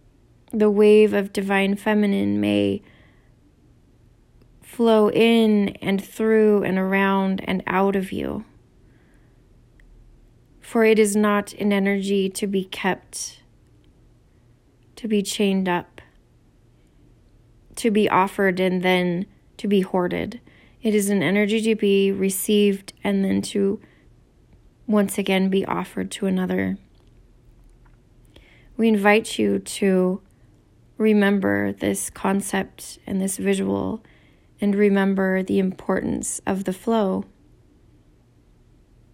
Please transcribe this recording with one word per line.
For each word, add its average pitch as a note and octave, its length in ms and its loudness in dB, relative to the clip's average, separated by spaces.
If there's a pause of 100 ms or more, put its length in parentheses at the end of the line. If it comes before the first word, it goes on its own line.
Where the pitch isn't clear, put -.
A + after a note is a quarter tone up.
(520)
the G#3+ 180 2
wave G#3 420 6
of G3+ 200 -2
divine G3 440 -2
feminine G3+ 640 0
may G3+ 420 0 (1800)
flow A3 480 2
in A3 600 4 (120)
and G3 220 -2
through G#3+ 580 2
and F#3 160 -2
around G3 640 0
and F#3+ 220 -4
out G3 300 0
of F#3+ 160 -4
you. C#2+ 320 -8 (2250)
For A3+ 240 0
it A3 140 4
is G#3 180 2
not G#3 380 0
an G3+ 180 -2
energy G3 580 0
to - 160 -6
be G3 180 -2
kept, - 800 -8 (1500)
to A3 120 -10
be G#3 140 0
chained G3 460 -2
up, F3 320 -4 (1800)
to A#3+ 140 0
be G#3 180 2
offered F#3+ 520 0
and F#3 220 0
then F3+ 440 0 (300)
to - 120 -8
be G3 120 2
hoarded. F#3 600 -4 (420)
It G#3+ 120 0
is G3+ 160 0
an G3 120 0
energy G3+ 400 0
to A3 120 2
be G3 380 2
received G3 800 0 (100)
and G3 220 0
then G3 180 0
to G3 380 -2 (1080)
once G#3 320 0
again F#3+ 300 0
be F#3+ 180 0
offered F#3+ 460 -6
to - 140 -6
another. F#3 520 -2 (2000)
We A3+ 120 2
invite G#3 500 2
you G3+ 200 0
to F#3+ 640 0 (800)
remember G3+ 720 2
this G3 380 -4
concept - 960 -6
and G3 140 -4
this F#3+ 160 -4
visual G3 640 -4 (580)
and G3+ 140 0
remember G3 680 2
the G3 160 -2
importance - 880 -4
of G3 180 -4
the F#3+ 80 -4
flow. G3+ 520 -2 (1900)